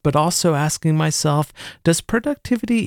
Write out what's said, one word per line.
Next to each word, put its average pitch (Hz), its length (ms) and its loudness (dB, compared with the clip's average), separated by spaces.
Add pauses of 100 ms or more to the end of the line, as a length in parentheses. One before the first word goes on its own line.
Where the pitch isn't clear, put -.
but 147 120 2
also 160 380 2
asking 151 420 0
myself, 151 560 0 (320)
"Does 165 180 2
productivity 240 720 -2 (120)